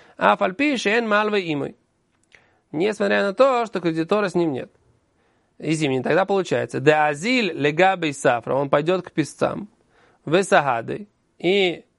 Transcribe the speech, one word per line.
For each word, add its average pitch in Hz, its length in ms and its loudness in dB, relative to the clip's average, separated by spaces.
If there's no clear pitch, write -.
а 202 200 2
фальпи 233 400 -2
шеен 220 320 0
малве 208 440 0
имой. 139 240 -6
Несмотря 202 500 0
на 202 120 -2
то, 247 320 4
что 190 140 -6
кредитора 170 480 0
с 170 60 -6
ним 170 180 2
нет. - 180 -8
Извини, 151 440 -2
тогда 170 220 2
получается, 170 560 -2
«Де 147 120 4
азиль 156 600 0
легабей 156 640 0
сафра», 127 400 0
он 139 140 0
пойдет 160 340 0
к - 100 -16
писцам, 147 560 -4
«ве 165 180 2
сагадой» 139 640 0
и 180 460 0